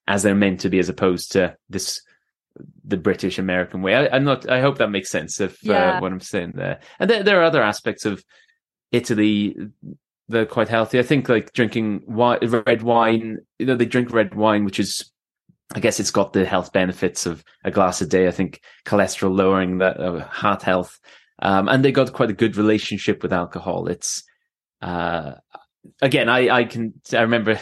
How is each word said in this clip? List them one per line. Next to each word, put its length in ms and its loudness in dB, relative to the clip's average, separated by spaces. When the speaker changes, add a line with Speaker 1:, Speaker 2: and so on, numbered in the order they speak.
Speaker 1:
as 160 2
they're 120 2
meant 260 2
to 80 -2
be, 100 2
as 100 0
opposed 440 -2
to 220 2
this, 320 -8
the 140 -4
British 420 -2
American 420 -4
way. 140 2
I, 200 2
I'm 100 2
not, 240 -2
I 100 2
hope 200 0
that 100 0
makes 200 -4
sense 300 -6
of, 220 -4
Speaker 2:
Yeah. 360 0
Speaker 1:
uh, 40 -6
what 100 -4
I'm 80 -8
saying 360 -8
there. 240 -6
And 100 2
there, 140 0
there 160 4
are 60 6
other 180 4
aspects 420 -2
of 180 -4
Italy 640 0
that 140 0
are 40 0
quite 220 0
healthy. 320 0
I 40 4
think, 260 0
like, 240 0
drinking 480 -2
wi-, 400 0
red 420 0
wine, 560 2
you 60 -4
know, 100 2
they 100 2
drink 260 0
red 240 0
wine, 300 2
which 140 -4
is, 300 -6
I 60 -10
guess 200 0
it's 120 -4
got 220 0
the 120 2
health 280 -2
benefits 520 -2
of 180 -6
a 80 -4
glass 300 0
a 40 -2
day. 220 2
I 40 2
think 300 -6
cholesterol 500 0
lowering, 420 2
that, 220 0
uh, 260 -4
heart 380 -2
health. 360 -2
Um, 260 2
and 140 4
they 80 4
got 220 0
quite 160 0
a 40 -4
good 220 0
relationship 680 0
with 100 -4
alcohol. 540 -6
It's, 360 -8
uh, 480 -4
again, 300 2
I, 200 4
I 160 4
can, 280 -6
I 80 4
remember 400 2